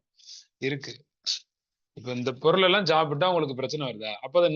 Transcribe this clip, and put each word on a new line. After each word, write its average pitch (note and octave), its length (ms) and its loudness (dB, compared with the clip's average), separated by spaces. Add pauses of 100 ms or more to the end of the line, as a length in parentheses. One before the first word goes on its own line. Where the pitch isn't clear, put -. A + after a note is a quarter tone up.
(600)
இருக்கு. C3+ 320 -6 (1040)
இப்ப B2 160 -8
இந்த B2 200 -4
பொருள் E3 340 4
எல்லாம் F#3 240 2
சாப்பிட்டா D#3+ 400 2
உங்களுக்கு D#3 240 0
பிரச்சனை C#3+ 320 -6
வருதா? G#2+ 240 -10 (120)
அப்ப C#3 160 -4
அதை E3+ 160 6